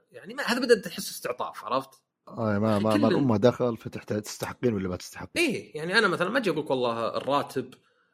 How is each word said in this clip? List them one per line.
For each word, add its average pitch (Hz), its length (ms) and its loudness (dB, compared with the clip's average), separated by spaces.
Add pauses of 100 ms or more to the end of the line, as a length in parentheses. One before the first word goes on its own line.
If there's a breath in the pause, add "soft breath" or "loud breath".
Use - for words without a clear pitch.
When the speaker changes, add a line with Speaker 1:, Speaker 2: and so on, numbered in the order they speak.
(120)
Speaker 1:
يعني 139 220 -18
ما، 277 100 -6
هذا 233 160 0
بدأت 233 260 4
تحس - 260 -8
استعطاف، - 540 -8
عرفت؟ 127 360 -4 (260)
Speaker 2:
آه، 107 320 0
ما، 107 200 4
ما، 107 140 2
Speaker 1:
كل 104 80 4
Speaker 2:
ما 110 60 4
الأمة 110 300 4
دخل 120 400 2
فتحت - 360 -10
تستحقين - 600 -2
ولا 95 160 -2
ما 90 60 -4
تستحقين. - 480 -4
Speaker 1:
إيه، 185 340 -2
يعني 175 200 -2
أنا 220 100 4
مثلًا 170 220 0
ما 226 80 0
أجي 220 120 0
أقولك 151 200 -2
والله 120 480 0
الراتب، - 560 -2 (400)